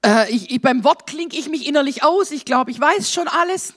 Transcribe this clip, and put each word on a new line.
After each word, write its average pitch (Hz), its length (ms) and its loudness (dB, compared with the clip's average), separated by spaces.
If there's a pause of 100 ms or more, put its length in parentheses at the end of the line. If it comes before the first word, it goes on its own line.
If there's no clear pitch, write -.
äh, 220 260 4
ich, 226 200 -4
ich, 247 100 -2
beim 254 220 2
Wort - 240 2
klinke 311 300 -8
ich 311 120 -8
mich 294 180 -6
innerlich 285 360 0
aus. 349 280 2
Ich 294 140 -10
glaub, - 240 0
ich 233 100 -10
weiß 320 320 0
schon 349 160 -2
alles. 359 500 -2